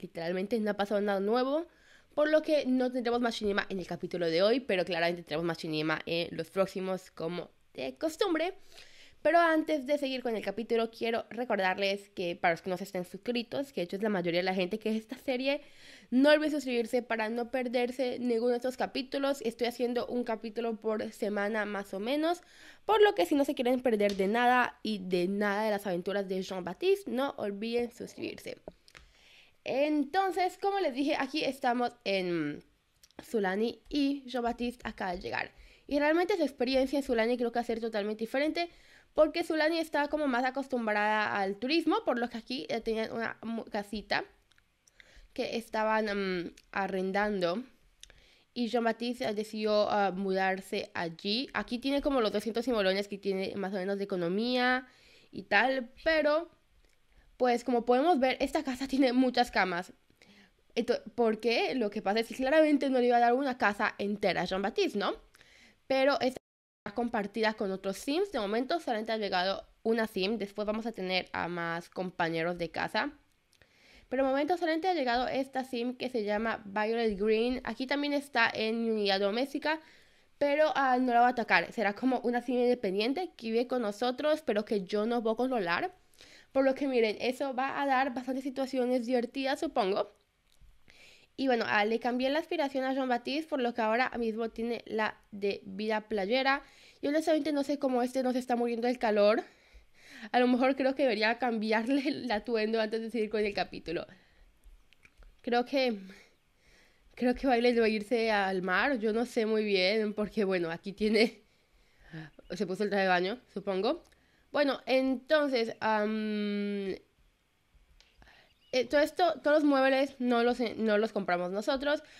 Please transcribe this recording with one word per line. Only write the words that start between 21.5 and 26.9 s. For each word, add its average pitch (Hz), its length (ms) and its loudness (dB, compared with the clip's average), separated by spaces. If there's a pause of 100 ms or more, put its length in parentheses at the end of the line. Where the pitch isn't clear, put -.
más 202 280 -8
o 190 60 -4
menos, 302 400 0 (460)
por 427 160 6
lo 403 120 8
que - 120 2
si - 80 0
no 277 100 4
se 285 100 -2
quieren 254 260 0
perder 202 360 2
de 190 100 2
nada 240 560 2
y 214 160 -2
de 185 300 0
nada 202 360 0
de 220 60 0
las 202 160 -2
aventuras 190 400 -2
de 190 160 -4
Jean-Baptiste, 190 680 -2